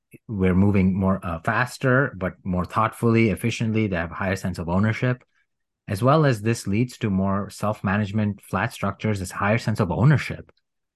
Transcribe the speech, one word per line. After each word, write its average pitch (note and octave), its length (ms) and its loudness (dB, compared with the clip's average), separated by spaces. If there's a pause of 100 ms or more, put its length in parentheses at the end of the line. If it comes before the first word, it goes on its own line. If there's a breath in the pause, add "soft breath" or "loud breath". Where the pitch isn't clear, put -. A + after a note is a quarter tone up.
(260)
we're F#2+ 280 2
moving F#2+ 440 4
more, F#2+ 240 0
uh, E2+ 180 -8
faster, B2+ 760 0
but F2+ 180 -4 (100)
more F2+ 200 -2
thoughtfully, A2+ 680 2
efficiently. A2 560 -2
They F#2 100 -2
have E2 160 -4
a - 20 -12
higher F#2+ 220 -2
sense F#2+ 220 -6
of E2 100 -6
ownership, G#2+ 540 0 (640)
as G2+ 160 -4
well D3 220 4
as B2 160 2
this A2+ 260 -2
leads A2 320 0
to A2+ 120 -2
more G2 400 0
self-management, G#2 920 -2
flat G#2 320 -4
structures, G2+ 480 -4
this F2+ 100 -8
higher G#2 280 0
sense A2+ 220 -2
of F2 120 0
ownership. A2+ 580 2 (460)